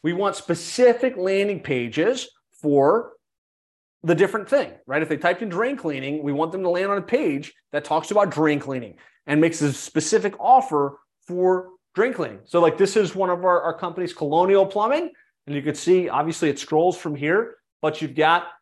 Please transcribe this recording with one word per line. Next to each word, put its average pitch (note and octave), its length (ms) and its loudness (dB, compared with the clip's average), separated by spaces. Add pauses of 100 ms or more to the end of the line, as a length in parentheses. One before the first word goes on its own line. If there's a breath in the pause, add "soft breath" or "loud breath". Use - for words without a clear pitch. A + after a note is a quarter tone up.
we E3+ 120 -2
want G3 220 -2
specific A#3+ 800 2
landing G3 420 0
pages D3 680 -2 (340)
for D3 500 2 (880)
the E3+ 120 2
different F#3+ 340 0
thing, C4+ 240 0 (140)
right? C#3+ 160 -2
If D#3 80 -6
they D3+ 80 -2
typed F3+ 240 0
in G#3 80 -6
drain A#3 260 -2
cleaning, C#3+ 460 -6
we C#3+ 100 -4
want D#3+ 180 -2
them F#3+ 120 -6
to F3 80 -2
land F#3+ 200 -2
on G3+ 60 0
a F#3+ 60 -6
page F3+ 500 -2 (200)
that D3 120 -4
talks - 260 -4
about G3+ 200 2
drain D3+ 280 0
cleaning B2+ 380 -10 (300 soft breath)
and D3 120 2
makes D#3+ 220 2
a D3 100 2
specific G3 720 -2
offer D3+ 580 2 (280)
for F3+ 440 0 (240)
drain A#3 200 0
cleaning. A2+ 300 -6
So F3 160 2
like, E3 180 4
this G3 180 2
is F#3+ 180 0
one F#3+ 140 0
of F3+ 160 -2
our, F3 160 4
our D#3+ 160 -4
companies, F3 380 -8
Colonial F#3 500 2
Plumbing. A#3+ 460 -2 (360 soft breath)
And C#3+ 80 -8
you C#3+ 80 -4
can D3+ 120 -4
see, F3+ 340 2
obviously D#3 400 -2
it C#3 100 -2
scrolls E3+ 380 0
from D3+ 180 -8
here, E3+ 420 -2 (240)
but D#3 220 -2
you've C3 140 -8
got E3 320 2 (140)